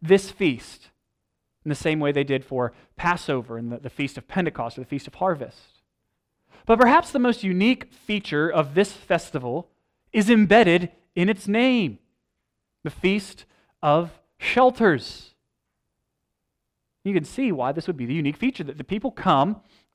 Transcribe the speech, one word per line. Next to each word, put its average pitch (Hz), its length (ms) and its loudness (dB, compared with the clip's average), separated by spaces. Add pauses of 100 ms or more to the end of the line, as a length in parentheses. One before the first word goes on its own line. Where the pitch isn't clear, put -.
this 196 300 2
feast, - 580 -4 (760)
in 151 40 -6
the 143 60 -4
same 156 240 -4
way 143 140 0
they 143 100 0
did 135 220 -2
for 123 260 -4 (240)
Passover 131 640 -4
and 117 160 -10
the, 117 60 -12
the 127 100 -14
Feast - 280 -8
of - 100 -16
Pentecost 147 500 -6
or 131 40 -12
the 123 60 -14
Feast 143 200 -10
of - 80 -20
Harvest. 165 600 -6 (920)
But 226 140 4
perhaps 277 320 6
the 277 80 -2
most 240 240 0
unique 190 500 0
feature 170 560 -4
of 147 240 0
this 196 180 2
festival 147 800 -6 (420)
is 208 180 2
embedded 202 600 6 (240)
in 180 140 2
its 202 180 -6
name, 220 520 0 (840)
the 151 60 -8
Feast - 560 -4 (380)
of 160 360 0 (180)
Shelters. 226 1000 0 (1700)
You 196 100 -4
can 165 100 0
see 247 280 -4
why 135 200 -2
this 156 160 -8
would 170 100 -6
be 123 80 -8
the 131 100 -4
unique 151 220 -2
feature, 240 260 -4
that 147 140 -12
the 151 60 -14
people 220 280 -6
come 180 500 0 (340)